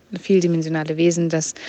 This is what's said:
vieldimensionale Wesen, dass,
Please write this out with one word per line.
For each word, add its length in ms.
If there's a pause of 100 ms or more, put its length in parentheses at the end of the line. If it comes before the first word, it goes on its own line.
(220)
vieldimensionale 720
Wesen, 340
dass, 260 (140)